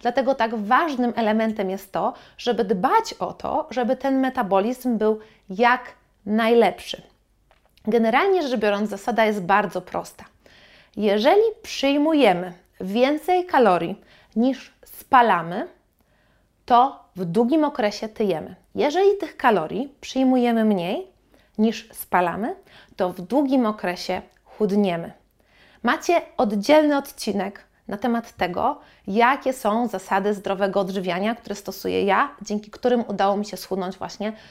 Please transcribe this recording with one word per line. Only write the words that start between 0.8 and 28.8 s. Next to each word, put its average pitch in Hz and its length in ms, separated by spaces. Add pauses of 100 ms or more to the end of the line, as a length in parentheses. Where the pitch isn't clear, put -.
elementem 214 540
jest 196 220
to, 202 220 (240)
żeby 233 260
dbać 262 560
o 175 140
to, - 380
żeby 254 240
ten 269 240
metabolizm 240 760
był 214 220 (300)
jak 240 320 (440)
najlepszy. 220 760 (840)
Generalnie 269 600
rzecz 240 120
biorąc, 202 300
zasada 214 360
jest 208 160
bardzo 185 400
prosta. - 440 (720)
Jeżeli 214 460 (200)
przyjmujemy 277 880 (280)
więcej 294 640
kalorii 190 560 (340)
niż 247 380 (120)
spalamy, 208 840 (1000)
to 254 380 (120)
w 185 100
długim 240 380
okresie 220 460
tyjemy. 190 460 (200)
Jeżeli 349 440
tych - 180
kalorii 202 640
przyjmujemy 247 640
mniej 208 420 (500)
niż 220 360
spalamy, 180 640 (400)
to 180 140
w 175 120
długim 254 440
okresie 185 560 (220)
chudniemy. 190 680 (720)
Macie 311 380 (160)
oddzielny 277 600
odcinek 202 640 (240)
na 202 100
temat 233 340
tego, 196 480 (280)